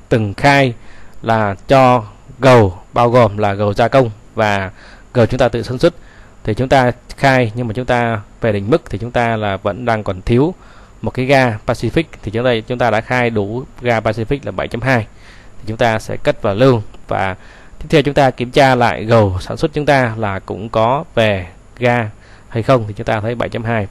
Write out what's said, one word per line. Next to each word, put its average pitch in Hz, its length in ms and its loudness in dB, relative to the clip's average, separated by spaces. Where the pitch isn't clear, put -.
từng 107 240 0
khai 139 400 2
là 107 340 0
cho 127 360 4
gầu 117 380 6
bao 120 160 2
gồm 113 280 4
là 101 160 0
gầu 101 200 -2
gia 117 140 2
công 127 220 4
và 101 360 0
gầu 117 120 4
chúng 131 120 -2
ta 123 120 2
tự 117 140 -6
sản 123 140 -8
xuất. 170 160 2
Thì 110 100 -2
chúng 131 160 -2
ta 127 220 4
khai, 127 380 2
nhưng 120 120 -6
mà 107 60 -6
chúng 127 120 -6
ta 117 360 0
về 113 100 0
định 101 180 -2
mức 160 200 2
thì 104 80 -8
chúng 113 140 -8
ta 120 240 0
là 104 220 -2
vẫn 104 280 -4
đang 110 180 0
còn 95 180 -6
thiếu 139 320 2
một 107 100 -6
cái 127 140 -4
ga 127 400 2
Pacific. 120 380 -2
Thì 104 100 -10
chúng 117 140 -2
ta, 127 60 2
chúng 123 100 -6
ta 120 120 0
đã 110 120 0
khai 123 280 -2
đủ 110 340 -4
ga 120 180 0
Pacific 113 440 -4
là 107 80 -10
bảy 82 160 -6
chấm 117 140 -8
hai. 120 260 0
Thì - 100 -16
chúng 110 100 -8
ta 113 220 0
sẽ - 180 -10
cất - 240 -2
vào 101 140 -2
lưu. 123 260 4
Và 95 280 -4
tiếp - 100 -10
theo 156 120 2
chúng 139 120 -2
ta 135 180 4
kiểm 123 200 -8
tra 131 240 4
lại 104 280 0
gầu 107 380 4
sản 113 160 -10
xuất 160 160 -2
chúng 147 120 -4
ta 131 320 2
là 98 220 -4
cũng 101 300 -10
có 120 340 0
về 101 320 0
ga 120 320 0
hay 117 140 -4
không, 127 240 2
thì 104 60 -10
chúng - 120 -10
ta 110 160 -2
thấy 117 140 -4
bảy 98 140 -4
chấm 117 140 -8
hai 110 280 -2